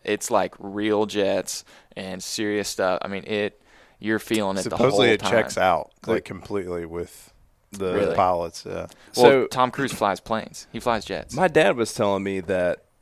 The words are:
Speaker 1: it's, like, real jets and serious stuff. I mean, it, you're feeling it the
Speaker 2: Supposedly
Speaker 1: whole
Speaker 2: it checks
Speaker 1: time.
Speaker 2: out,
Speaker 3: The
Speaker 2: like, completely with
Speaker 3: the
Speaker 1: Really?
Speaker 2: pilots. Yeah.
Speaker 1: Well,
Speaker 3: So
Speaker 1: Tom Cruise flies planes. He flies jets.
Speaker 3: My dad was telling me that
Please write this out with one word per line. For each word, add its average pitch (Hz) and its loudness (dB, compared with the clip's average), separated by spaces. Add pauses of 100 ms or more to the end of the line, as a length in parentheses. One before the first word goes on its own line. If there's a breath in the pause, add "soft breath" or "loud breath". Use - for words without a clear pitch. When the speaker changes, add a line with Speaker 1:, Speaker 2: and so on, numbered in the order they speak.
Speaker 1:
it's, - -4
like, 95 0
real 104 0
jets 98 -2 (320 soft breath)
and 95 -10
serious 104 -4
stuff. 92 0
I - -8
mean, 98 -8
it, 104 -4 (400 soft breath)
you're 107 0
feeling 98 -2
it 92 -2
the 117 -6
Speaker 2:
Supposedly 123 2
Speaker 1:
whole 110 4
Speaker 2:
it 101 -2
checks 107 0
Speaker 1:
time. 92 0
Speaker 2:
out, 85 2 (120)
Speaker 3:
The - -4
Speaker 2:
like, 110 -4
completely 90 -8
with 82 -12 (400)
Speaker 3:
the 95 2
Speaker 1:
Really? 98 2
Speaker 2:
pilots. 87 2
Yeah. 98 -8
Speaker 1:
Well, 87 -8 (260 loud breath)
Speaker 3:
So 123 8
Speaker 1:
Tom 127 0
Cruise 131 -6
flies 98 -2
planes. - -8
He 117 -10
flies 113 -2
jets. 92 -8
Speaker 3:
My 180 2
dad 160 4
was 113 -2
telling 101 0
me 98 -2
that 90 0 (180)